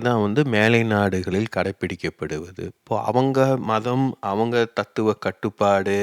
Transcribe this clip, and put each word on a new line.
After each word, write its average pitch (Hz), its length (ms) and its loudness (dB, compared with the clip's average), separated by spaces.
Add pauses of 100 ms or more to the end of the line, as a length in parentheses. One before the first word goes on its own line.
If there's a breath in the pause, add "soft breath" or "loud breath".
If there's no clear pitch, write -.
தான் 117 220 2
வந்து 107 260 2
மேலை 113 360 4
நாடுகளில் 98 720 0
கடைப்பிடிக்கப்படுவது. 92 1120 -6
இப்போ - 340 -8
அவங்க 131 380 0 (240)
மதம், 117 440 0 (140)
அவங்க 117 420 0 (100)
தத்துவ 107 460 -2
கட்டுப்பாடு, 98 840 0